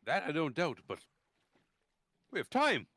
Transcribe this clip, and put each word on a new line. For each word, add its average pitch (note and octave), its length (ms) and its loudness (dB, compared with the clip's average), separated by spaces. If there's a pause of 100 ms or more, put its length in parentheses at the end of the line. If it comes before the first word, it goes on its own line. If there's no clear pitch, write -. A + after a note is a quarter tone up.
That F3+ 200 0
I E3 60 -4
don't D3+ 240 0
doubt, D#3+ 320 -2
but F#2 120 -6 (1300)
we G#3 80 -4
have C3+ 100 -4
time. B3 480 2